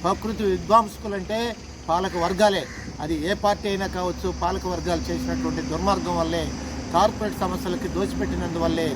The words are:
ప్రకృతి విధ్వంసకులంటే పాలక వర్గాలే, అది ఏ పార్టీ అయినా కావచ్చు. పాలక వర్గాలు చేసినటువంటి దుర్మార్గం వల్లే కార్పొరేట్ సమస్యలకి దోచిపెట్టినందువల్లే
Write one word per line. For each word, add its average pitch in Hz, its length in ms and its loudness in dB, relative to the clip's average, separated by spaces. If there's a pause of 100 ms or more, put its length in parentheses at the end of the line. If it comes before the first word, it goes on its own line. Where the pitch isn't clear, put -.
ప్రకృతి 202 400 0 (100)
విధ్వంసకులంటే 202 840 2 (480)
పాలక 170 280 2 (100)
వర్గాలే, 190 380 4 (400)
అది 156 120 0 (140)
ఏ - 20 2 (140)
పార్టీ 208 260 2
అయినా 196 160 0 (100)
కావచ్చు. 180 300 -2 (160)
పాలక 180 300 0
వర్గాలు 165 360 0
చేసినటువంటి 160 520 -2 (100)
దుర్మార్గం 175 500 2
వల్లే 165 220 0 (500)
కార్పొరేట్ 208 520 2
సమస్యలకి 180 500 -2
దోచిపెట్టినందువల్లే 170 1000 0